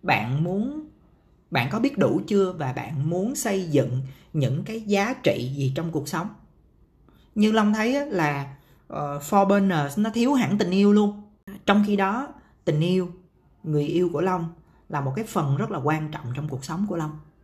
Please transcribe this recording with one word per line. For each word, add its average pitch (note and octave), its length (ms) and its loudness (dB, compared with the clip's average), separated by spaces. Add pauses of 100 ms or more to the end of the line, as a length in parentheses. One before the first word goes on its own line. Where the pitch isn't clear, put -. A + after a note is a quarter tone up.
Bạn C3 360 0
muốn, A#3+ 440 -4 (640)
bạn C3 200 -2
có G#3+ 80 -2
biết C4 180 0
đủ C#3+ 300 2
chưa G3 240 2
và D3 220 -6
bạn C3+ 360 -4
muốn G3 260 -2
xây G3 340 -4
dựng B2+ 320 0 (320)
những C#3+ 300 0
cái A3 180 -8
giá G3+ 320 0 (100)
trị B2 320 0
gì C3+ 200 -2
trong E3 160 -4
cuộc D3+ 160 -4
sống? F3 220 -6 (1040)
Như G#3+ 160 4
Long G#3+ 220 4
thấy A3 220 2
á, C#4+ 100 0
là, D3 520 -2 (300)
ờ, D3 320 -6
Four G3 260 4
Burners F#3+ 540 2
nó A3 100 2
thiếu A#3 240 2
hẳn G#3 240 2
tình F3+ 140 2
yêu G3+ 220 6
luôn. G#3 280 4 (440)
Trong G#3 220 4
khi G#3 80 2
đó, G3+ 320 0 (380)
tình D3+ 140 2
yêu, F3+ 300 2 (540)
người D3+ 200 0
yêu E3+ 300 0
của D3 80 0
Long F3+ 320 -2 (360)
là D3 120 -4
một C3 140 -2
cái A3 100 -4
phần C#3+ 320 -2
rất G#3 140 -2
là F3 80 -6
quan D3+ 320 -2
trọng - 140 -12 (100)
trong D3 140 -6
cuộc C3 160 -8
sống F3 240 -4
của F3+ 60 -4
Long. D3+ 240 -6 (240)